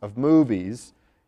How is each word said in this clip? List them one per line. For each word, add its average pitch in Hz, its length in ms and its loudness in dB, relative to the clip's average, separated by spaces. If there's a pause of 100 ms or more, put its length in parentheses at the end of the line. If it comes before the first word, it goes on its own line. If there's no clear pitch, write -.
of 107 160 -12
movies 123 760 0 (340)